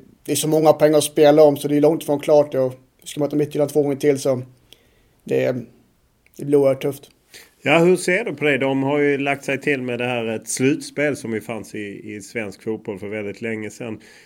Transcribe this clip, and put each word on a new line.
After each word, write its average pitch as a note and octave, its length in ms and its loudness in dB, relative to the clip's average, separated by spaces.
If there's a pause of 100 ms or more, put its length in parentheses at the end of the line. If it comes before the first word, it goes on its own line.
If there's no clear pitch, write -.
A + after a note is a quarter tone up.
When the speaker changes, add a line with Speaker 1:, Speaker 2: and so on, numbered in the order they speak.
(240)
Speaker 1:
det - 80 -6
är C#3+ 40 0
så D#3 120 -2
många D#3 240 6
poäng D3+ 220 4
att D3 100 2
spela D3+ 380 6
om, D3 140 6
så D3 120 -6
det D3 80 0
är D3 40 2
långt D#3+ 220 2
ifrån D3 180 -2
klart, D3 340 2
och C3 180 -2 (300)
vi - 40 -20
ska - 140 -10
möta C#3+ 160 -2
Midtjylland D3 360 -2
två D3+ 100 2
gånger C#3+ 140 -2
till, C#3+ 220 2
så C3 240 -2 (840)
det, C3 320 -2 (800)
det - 80 -14
blir C#3+ 140 4
oerhört C3+ 240 2
tufft. C#3 280 -8 (520)
Speaker 2:
Ja, C#3+ 160 4
hur F3+ 180 6
ser F3+ 280 -2
du F#3+ 100 -6
på - 100 -6
det? C#3+ 140 2
De C3+ 240 0
har C#3 160 0
ju C#3+ 200 0
lagt C#3 260 -4
sig C3+ 160 -4
till C#3 220 -2
med B2 160 -6
det A#2+ 80 -4
här, A#2+ 200 -4
ett A2 220 -6
slutspel C#3+ 680 -2
som A#2 180 -8
ju G#2+ 60 -4
fanns G#2+ 340 -10
i, G#2 400 -12
i G#2 60 -12
svensk G2+ 420 -10
fotboll A2 360 -8
för G2+ 100 -12
väldigt G2+ 340 -8
länge A2 280 -6
sedan. A2 300 -12 (260)